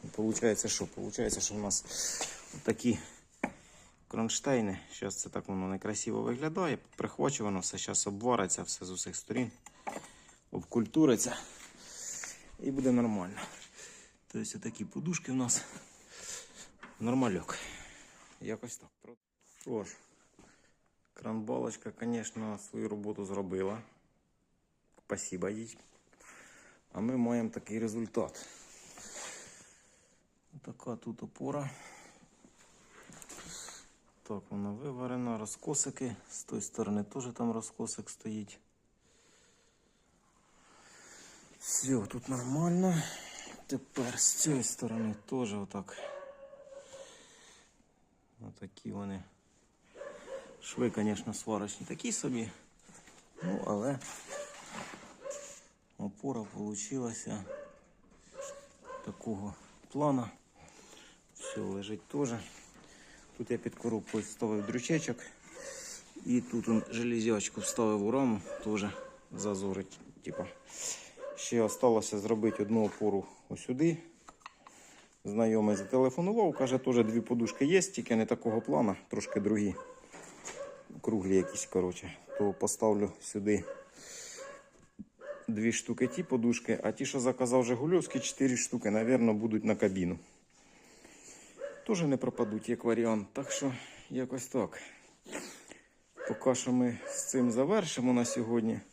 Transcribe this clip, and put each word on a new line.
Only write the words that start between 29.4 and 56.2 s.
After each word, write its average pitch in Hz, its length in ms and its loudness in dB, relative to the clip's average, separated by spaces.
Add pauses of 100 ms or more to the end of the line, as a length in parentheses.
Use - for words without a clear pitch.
Така - 340 -10
тут - 260 -10
опора. 139 480 -6 (2500)
Так, 101 280 -6
вона 101 220 -2
виварена, 123 680 -4
розкосики. 127 800 -4 (140)
З - 140 -12
тої 110 180 -6
сторони 104 420 0
теж 131 200 -6 (100)
там 117 180 0
розкосик 110 580 -6
стоїть. 107 480 -8 (3000)
Все, 127 480 2
тут - 220 -8
нормально. 160 760 4 (640)
Тепер 123 540 -2
з - 140 6
цієї 139 280 4
сторони 113 520 -2 (120)
теж 123 280 0
отак. 98 420 -6 (2500)
Отакі 104 520 -14
вони. 98 300 -6 (1400)
Шви, 120 300 0
конечно, 107 440 -2
сварочні 104 520 -4
такі 226 260 -4
собі. 120 360 -2 (920)
Ну, - 240 -2
але 117 320 0 (2000)
опора 110 560 -6